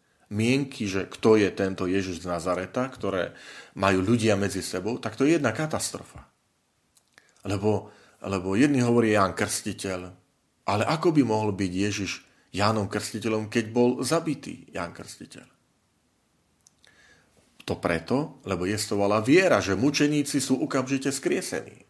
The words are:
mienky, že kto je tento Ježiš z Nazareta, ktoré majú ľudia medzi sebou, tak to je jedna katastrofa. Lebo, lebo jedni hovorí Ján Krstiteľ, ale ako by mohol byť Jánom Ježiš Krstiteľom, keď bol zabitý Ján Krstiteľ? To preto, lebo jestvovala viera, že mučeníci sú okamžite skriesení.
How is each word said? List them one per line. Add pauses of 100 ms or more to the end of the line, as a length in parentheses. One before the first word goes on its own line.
(320)
mienky,
že
kto
je
tento
Ježiš
z
Nazareta,
ktoré (400)
majú
ľudia
medzi
sebou,
tak
to
je
jedna
katastrofa. (1200)
Lebo, (320)
lebo
jedni
hovorí
Ján
Krstiteľ, (720)
ale
ako
by
mohol
byť
Jánom
Ježiš (760)
Krstiteľom,
keď (120)
bol
zabitý
Ján
Krstiteľ? (2250)
To
preto,
lebo
jestvovala
viera,
že
mučeníci
sú
okamžite
skriesení. (140)